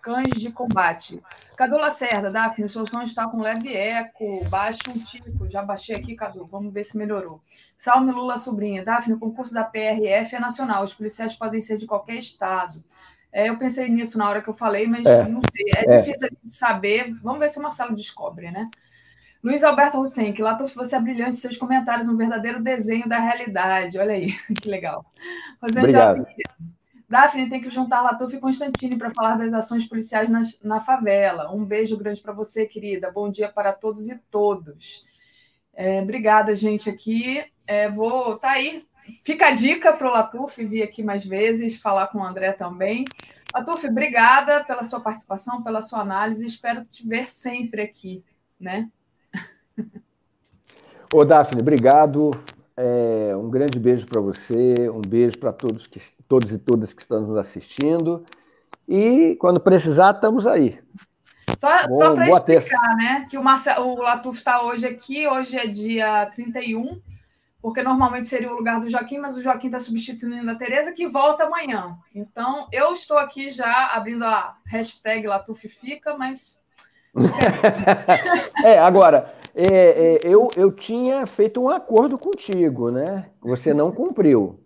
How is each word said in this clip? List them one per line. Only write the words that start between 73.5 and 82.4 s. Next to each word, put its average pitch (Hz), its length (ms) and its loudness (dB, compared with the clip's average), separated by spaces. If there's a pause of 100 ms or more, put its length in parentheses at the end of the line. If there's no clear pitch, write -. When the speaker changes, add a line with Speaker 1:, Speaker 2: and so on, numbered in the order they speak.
Speaker 1:
já 247 420 0
abrindo 226 320 -6
a 214 320 -2 (100)
hashtag 220 600 -6
Latuf 208 420 -6
fica, 294 480 -10
mas 262 440 -12 (540)
Speaker 2:
<laughs> - 1500 2
É, 214 140 10
agora, 170 540 8 (220)
é, 170 120 2
é, 165 560 8
eu, 208 340 6
eu 196 140 6
tinha 247 560 -2
feito 220 340 0
um 254 80 2
acordo 269 480 4
contigo, 175 720 -2